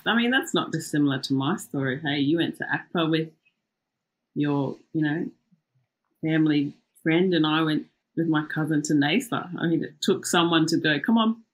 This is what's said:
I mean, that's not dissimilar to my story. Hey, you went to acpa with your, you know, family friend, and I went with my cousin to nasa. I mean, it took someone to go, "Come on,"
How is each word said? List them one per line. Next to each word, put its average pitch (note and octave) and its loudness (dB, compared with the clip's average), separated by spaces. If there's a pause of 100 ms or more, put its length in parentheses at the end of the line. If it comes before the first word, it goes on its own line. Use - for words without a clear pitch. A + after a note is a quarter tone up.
I D#3+ 0
mean, A#3+ 0
that's - -2
not E3 -2
dissimilar D3 0
to - -6
my C#3 -2
story. C3+ -4
Hey, D3 -2
you C#3+ 0
went D#3+ -2
to - -8
acpa D#3+ -4
with D#3+ -2 (1040)
your, C#3+ -2 (160)
you D#3+ -2
know, D3+ -2 (920)
family D#3 2 (300)
friend, F3 2
and D#3 4
I D#3 2
went D3+ 0 (320)
with E3 0
my D3+ 2
cousin D3+ -2
to D#3+ -2
nasa. D3+ 0
I E3 -2
mean, E3 0
it - -12
took - 0
someone E3+ 2
to D#3+ 0
go, D3 0
"Come A3+ 2
on," A3+ 0 (100)